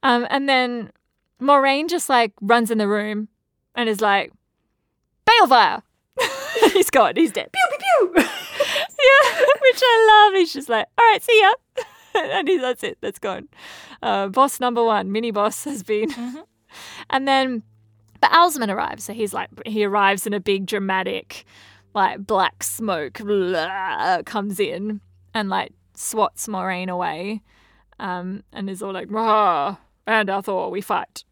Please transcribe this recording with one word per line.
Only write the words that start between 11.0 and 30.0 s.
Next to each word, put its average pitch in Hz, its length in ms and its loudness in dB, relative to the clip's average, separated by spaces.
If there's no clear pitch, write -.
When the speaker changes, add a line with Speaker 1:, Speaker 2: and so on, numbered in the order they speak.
Speaker 1:
right, 440 180 4
see 440 180 4
ya." 392 120 6
<laughs> - 300 -20
And 294 340 -2
he, 370 100 4
that's 254 240 -4
it. - 200 -8
That's - 160 -8
gone. 190 300 -8
Uh, 196 260 -2
boss 262 300 2
number 240 240 0
one, 202 300 0
mini 226 180 -2
boss, 208 340 -2
has 285 180 -8
been. 220 280 -4
Speaker 2:
Mm-hmm. 247 340 -10
Speaker 1:
<laughs> - 680 -20
And 269 180 -2
then, 262 340 0
but - 120 2
Alzman 311 420 4
arrives. - 300 -8
So - 100 -12
he's 214 180 -6
like, 196 160 -8
he 214 180 -2
arrives 202 420 0
in 202 80 -4
a 208 60 -4
big 196 260 -2
dramatic, 190 800 -6
like, 196 320 -2
black 190 360 -2
smoke, 170 580 -6
blah, 185 1080 -2
comes 202 340 -6
in 208 400 -6
and, 208 160 -4
like, 190 240 -4
swats - 540 -4
Moiraine 185 420 -6
away, 180 500 -6
um, 180 440 -10
and 196 160 -10
is 190 140 -10
all 196 100 -8
like, 185 180 -10
"Rah, 202 680 2